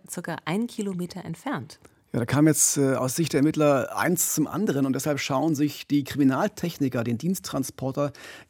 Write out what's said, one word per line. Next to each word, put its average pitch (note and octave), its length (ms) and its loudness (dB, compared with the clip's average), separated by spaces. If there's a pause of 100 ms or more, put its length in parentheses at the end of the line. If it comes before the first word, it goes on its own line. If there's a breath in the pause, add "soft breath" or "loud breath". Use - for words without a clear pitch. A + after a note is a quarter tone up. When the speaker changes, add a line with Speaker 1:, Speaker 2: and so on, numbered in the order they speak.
Speaker 1:
circa E3+ 340 -8
einen G3+ 220 0
Kilometer F3+ 580 -6
entfernt. E3 560 -8 (320 soft breath)
Speaker 2:
Ja, B2 80 0
da A#2 60 0
kam C#3+ 200 4
jetzt, - 320 4
äh, C3+ 180 4
aus B2 200 -2
Sicht E3 180 -2
der D3+ 60 4
Ermittler D3 580 2
eins C3 380 0
zum - 100 2
anderen D3 400 0
und C3+ 80 2
deshalb C#3 260 -2
schauen C#3+ 360 0
sich C#3+ 320 -2
die C#3+ 160 2
Kriminaltechniker C3+ 1000 0
den A#2 140 -2
Diensttransporter C#3+ 920 -4 (380 loud breath)